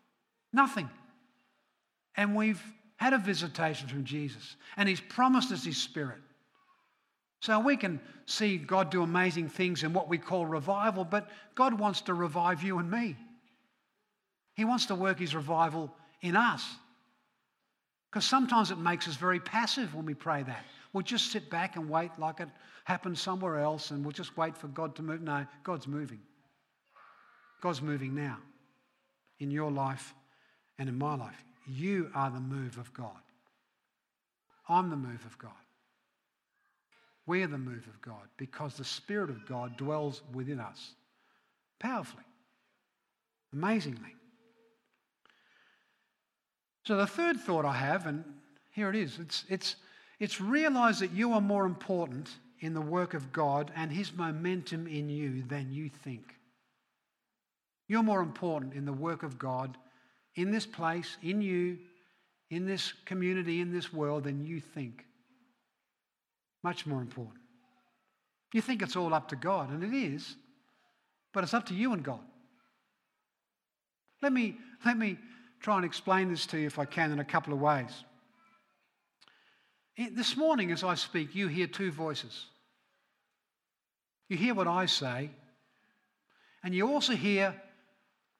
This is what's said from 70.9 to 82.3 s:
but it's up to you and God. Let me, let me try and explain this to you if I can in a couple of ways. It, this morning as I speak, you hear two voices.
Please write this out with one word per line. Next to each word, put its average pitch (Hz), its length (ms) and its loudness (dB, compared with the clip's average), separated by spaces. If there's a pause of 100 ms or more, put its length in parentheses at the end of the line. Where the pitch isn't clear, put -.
but 190 100 2
it's - 80 -2
up 233 140 0
to 185 80 -6
you 233 180 2
and 175 100 0
God. 131 220 -6 (2000)
Let 277 100 4
me, 233 240 2 (300)
let 240 100 6
me 214 220 0 (420)
try 208 160 4
and 180 80 4
explain 185 460 4
this 165 160 -2
to 160 120 -2
you 151 100 2
if 143 100 -4
I 143 80 0
can 156 260 2
in 147 60 2
a 143 60 -2
couple - 280 0
of 139 80 0
ways. 143 440 2 (1900)
It, 240 200 -6
this - 180 0
morning 269 380 4
as 165 100 -2
I 180 120 2
speak, 156 400 -2
you 190 140 0
hear 170 180 0
two 180 240 -4
voices. 147 560 -6 (1800)